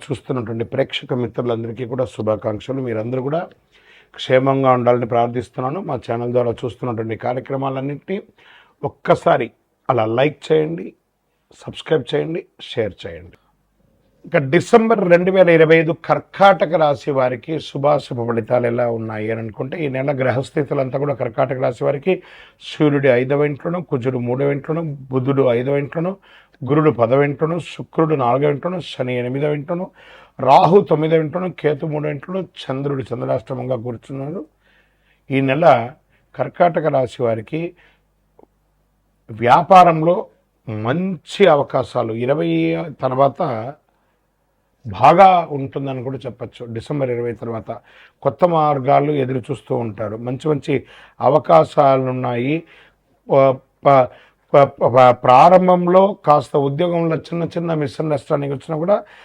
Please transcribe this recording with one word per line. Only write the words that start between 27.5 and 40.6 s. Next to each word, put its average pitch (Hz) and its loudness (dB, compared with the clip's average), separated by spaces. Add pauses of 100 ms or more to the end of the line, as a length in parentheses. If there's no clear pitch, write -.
శుక్రుడు 156 -2
నాలుగవ 139 0
ఇంట్లోనూ, 175 -6 (120)
శని 127 -6
ఎనిమిదవ 143 -4
ఇంట్లోనూ, 175 -8 (640)
రాహు 160 6 (140)
తొమ్మిదవ 160 2
ఇంట్లోనూ, 180 -6 (120)
కేతు 151 -2
మూడవ 147 -6
ఇంట్లోనూ, 185 -8 (220)
చంద్రుడు 135 -6
చంద్రాష్టమంగా 127 -6
కూర్చున్నారు. 135 -10 (920)
ఈ 135 4 (120)
నెల 160 0 (720)
కర్కాటక 160 0 (120)
రాశి 131 -4
వారికి 113 -4 (1800)
వ్యాపారంలో 170 6 (720)